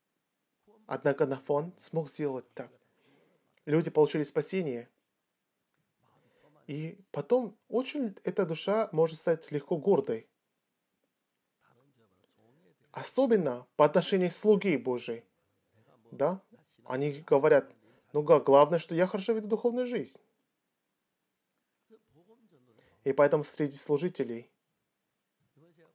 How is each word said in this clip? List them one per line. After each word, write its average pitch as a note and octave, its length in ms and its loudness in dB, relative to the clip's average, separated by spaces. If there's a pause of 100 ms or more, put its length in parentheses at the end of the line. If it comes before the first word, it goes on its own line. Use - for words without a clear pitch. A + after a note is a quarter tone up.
(840)
однако C#3 400 0
Нафан C#3+ 500 -4
смог D#3+ 340 -8
сделать C3+ 440 -8
так. B2 180 -14 (960)
Люди D#3 240 0
получили D3+ 340 2
спасение. D3 640 -6 (1800)
И D#3 440 -12
потом A#3 460 -2 (100)
очень B3+ 560 -4
эта F#3 220 -2
душа G3 480 -2
может D#3+ 240 0
стать - 340 -4
легко D3+ 240 -4
гордой. C3+ 540 0 (2500)
Особенно E3 840 0
по D3+ 100 6
отношению F3+ 440 2
к F3 40 -6
слуге G3+ 440 2
Божией. A#2+ 460 -6 (880)
Да? D#3 300 -2 (420)
Они C#3 280 -4
говорят: D3 600 4 (420)
"Ну D3+ 100 -2
как, D3 220 4
главное, D3 340 6
что E3+ 160 -8
я F3 100 2
хорошо G3 280 -2
веду G#3+ 140 -6
духовную A#3+ 380 -2
жизнь". G#3+ 340 -8 (2750)
И C3+ 100 0
поэтому D3 300 4
среди C#3+ 340 -6
служителей, C#3 720 -6 (1400)